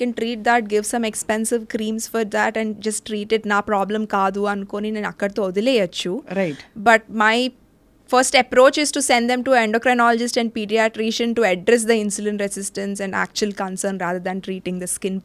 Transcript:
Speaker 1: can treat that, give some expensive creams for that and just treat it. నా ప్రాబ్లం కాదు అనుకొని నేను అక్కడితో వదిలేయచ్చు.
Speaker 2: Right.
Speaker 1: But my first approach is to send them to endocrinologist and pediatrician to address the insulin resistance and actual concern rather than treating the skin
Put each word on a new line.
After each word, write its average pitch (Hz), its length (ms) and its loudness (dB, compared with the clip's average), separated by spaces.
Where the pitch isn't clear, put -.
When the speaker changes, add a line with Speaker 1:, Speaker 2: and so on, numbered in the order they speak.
Speaker 1:
can 247 180 -2
treat 226 300 -4
that, 240 120 4
give 208 200 0
some 240 180 0
expensive 220 520 -2
creams 220 400 -4
for 226 100 0
that 214 260 0
and 220 80 -2
just 214 220 -4
treat 214 280 -4
it. 214 60 -10
నా 202 60 2
ప్రాబ్లం 208 320 0
కాదు 196 240 0
అనుకొని 208 440 -6
నేను 196 160 -6
అక్కడితో 202 360 -4
వదిలేయచ్చు. 196 640 0
Speaker 2:
Right. 165 200 -2
Speaker 1:
But 220 120 6
my 220 140 4
first 254 300 4
approach 254 400 6
is 285 140 -2
to 285 120 0
send 240 220 4
them 254 180 0
to 269 40 6
endocrinologist 233 800 2
and 226 160 -2
pediatrician 220 800 0
to 226 140 4
address 220 400 2
the 233 140 4
insulin 208 400 -4
resistance 202 640 -6
and 190 80 -6
actual 202 380 -2
concern 190 520 -4
rather 175 140 -2
than 190 200 -6
treating 180 360 -6
the - 20 -10
skin 190 280 -4